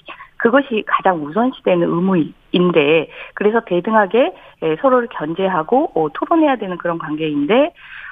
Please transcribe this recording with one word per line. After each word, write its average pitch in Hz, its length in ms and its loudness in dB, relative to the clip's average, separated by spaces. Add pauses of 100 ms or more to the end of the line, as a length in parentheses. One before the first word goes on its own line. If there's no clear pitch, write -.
(360)
그것이 233 500 0
가장 180 380 0
우선시되는 175 600 0
의무인데, 165 1200 2 (260)
그래서 214 320 0
대등하게, 220 680 2 (280)
예, 156 200 0
서로를 254 260 2
견제하고, 190 840 -2
어, 156 180 0
토론해야 311 440 0
되는 190 200 -8
그런 170 220 -4
관계인데, 156 760 0 (400)